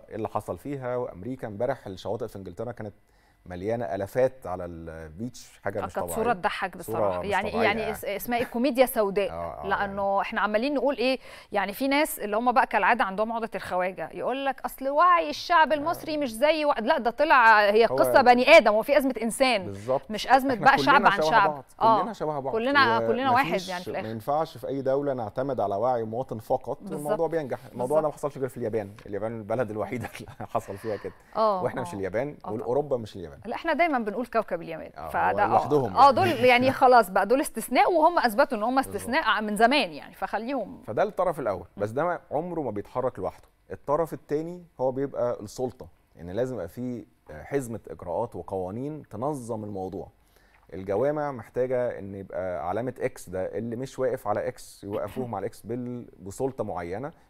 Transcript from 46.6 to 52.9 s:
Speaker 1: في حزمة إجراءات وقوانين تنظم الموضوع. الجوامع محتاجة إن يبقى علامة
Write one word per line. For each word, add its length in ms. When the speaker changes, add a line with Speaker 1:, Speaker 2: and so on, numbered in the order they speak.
Speaker 1:
في 360
حزمة 500
إجراءات 460
وقوانين 720
تنظم 560
الموضوع. 440
الجوامع 580
محتاجة 640
إن 160
يبقى 540
علامة 320